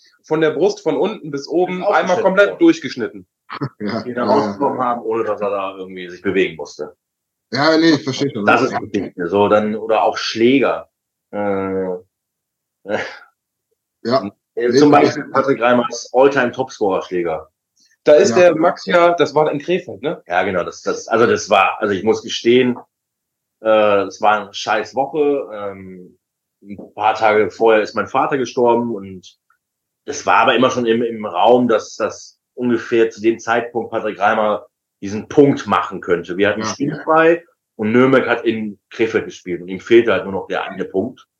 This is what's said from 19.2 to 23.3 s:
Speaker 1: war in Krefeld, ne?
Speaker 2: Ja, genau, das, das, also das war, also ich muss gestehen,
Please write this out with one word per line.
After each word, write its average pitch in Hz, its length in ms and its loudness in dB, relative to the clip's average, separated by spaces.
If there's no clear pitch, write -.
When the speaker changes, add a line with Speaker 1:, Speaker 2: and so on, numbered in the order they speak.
Speaker 1:
war 151 160 2
in 147 80 -4
Krefeld, 175 420 -6
ne? 165 260 -6
Speaker 2:
Ja, 90 160 0
genau, 92 200 -2
das, - 180 -10
das, 92 260 -6
also 113 180 4
das 101 240 0
war, 95 300 2
also 104 140 -2
ich 90 100 -4
muss 107 200 0
gestehen, 120 540 2